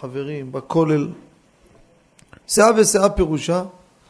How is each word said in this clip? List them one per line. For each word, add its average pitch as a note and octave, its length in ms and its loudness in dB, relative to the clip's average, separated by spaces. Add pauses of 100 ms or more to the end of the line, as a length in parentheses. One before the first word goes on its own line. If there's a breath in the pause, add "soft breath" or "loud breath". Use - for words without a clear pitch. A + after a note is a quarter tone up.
חברים, C3+ 520 -10
בכולל. D#3 560 0 (1400)
שאה A3 240 4
בשאה G#3 360 4
פירושה F3 560 -2 (460 soft breath)